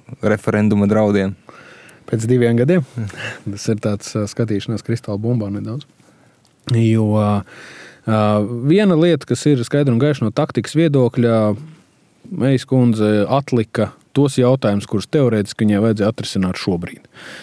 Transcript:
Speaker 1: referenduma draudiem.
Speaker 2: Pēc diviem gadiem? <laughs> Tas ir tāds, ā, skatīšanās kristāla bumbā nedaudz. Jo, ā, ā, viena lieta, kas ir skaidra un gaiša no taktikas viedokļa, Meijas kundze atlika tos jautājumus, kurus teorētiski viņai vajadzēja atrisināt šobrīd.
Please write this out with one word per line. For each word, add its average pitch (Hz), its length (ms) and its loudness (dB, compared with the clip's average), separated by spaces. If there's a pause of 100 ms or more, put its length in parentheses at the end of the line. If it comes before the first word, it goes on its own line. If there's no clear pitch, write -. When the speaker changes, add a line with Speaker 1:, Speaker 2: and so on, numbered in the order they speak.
(220)
Speaker 1:
referenduma 104 680 0
draudiem. 104 460 0 (760)
Speaker 2:
Pēc 110 160 -2
diviem 120 320 2
gadiem? 151 240 2 (340)
<laughs> - 360 -12
Tas 101 180 -8
ir 107 120 -2
tāds, 104 360 -6
ā, 104 120 -2
skatīšanās 110 560 -4
kristāla 107 360 -4
bumbā 117 320 -2
nedaudz. 110 320 -10 (880)
Jo, 110 320 4 (160)
ā, 104 80 2 (800)
ā, 110 80 2 (480)
viena 185 320 4
lieta, 165 320 2
kas 123 160 -2
ir 139 200 4
skaidra 143 280 0
un 117 80 2
gaiša 143 240 0
no 104 80 -4
taktikas - 440 -4
viedokļa, 123 600 2 (920)
Meijas 131 340 0
kundze 107 640 2
atlika 127 640 0 (260)
tos 139 240 2
jautājumus, 120 480 2
kurus 98 240 -4
teorētiski 113 540 0
viņai 101 160 2
vajadzēja 107 260 0
atrisināt 95 480 -4
šobrīd. - 460 -6 (400)